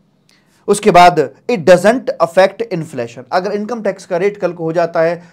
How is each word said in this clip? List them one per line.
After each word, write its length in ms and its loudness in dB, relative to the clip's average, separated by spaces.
उसके 240 0
बाद 280 8
it 140 -2
doesn't 460 2
affect 400 0
inflation, 580 -10
अगर 200 -2
इनकम 300 -8
टैक्स 240 -6
का 120 -6
रेट 200 -4
कल 160 -4
को 100 -12
हो 100 -4
जाता 280 -2
है 200 -2